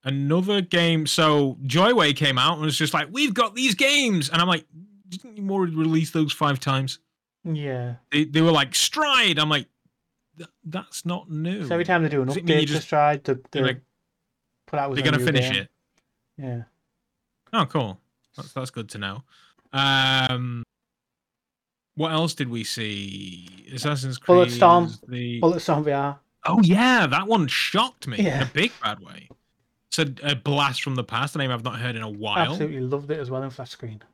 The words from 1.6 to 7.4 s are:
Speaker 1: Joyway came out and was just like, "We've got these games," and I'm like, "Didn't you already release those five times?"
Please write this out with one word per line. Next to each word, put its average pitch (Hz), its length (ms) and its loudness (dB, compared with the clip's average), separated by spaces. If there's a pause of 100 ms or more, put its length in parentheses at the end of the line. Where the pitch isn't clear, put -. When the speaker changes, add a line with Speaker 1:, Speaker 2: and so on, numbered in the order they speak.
Speaker 1:
Joyway 165 500 4
came 139 260 0
out 151 140 2
and 151 100 -4
was 151 140 0
just 151 160 0
like, 151 180 -2
"We've 262 240 -2
got 226 180 0
these 247 220 0
games," 247 540 0
and 165 120 0
I'm 180 60 2
like, 170 180 0 (440)
"Didn't 214 280 -16
you 196 140 -6
already 180 240 0
release 160 340 2
those 156 240 0
five 143 260 0
times?" 135 380 -2 (460)